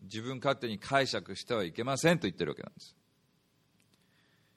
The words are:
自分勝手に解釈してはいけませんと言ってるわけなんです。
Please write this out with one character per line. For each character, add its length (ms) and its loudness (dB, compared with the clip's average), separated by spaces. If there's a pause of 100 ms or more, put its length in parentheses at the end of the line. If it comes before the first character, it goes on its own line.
自 200 -8
分 160 -6
勝 180 2
手 120 -4
に 100 -4
解 300 2
釈 260 -4
し 80 -10
て 120 -2
は 100 2
い 80 -4
け 100 -2
ま 160 0
せ 160 6
ん 60 0
と 80 0
言 40 0
っ 40 -20
て 80 0
る 80 2
わ 20 -12
け 80 -12
な 80 -14
ん 40 -18
で 60 -20
す。 140 -20 (1600)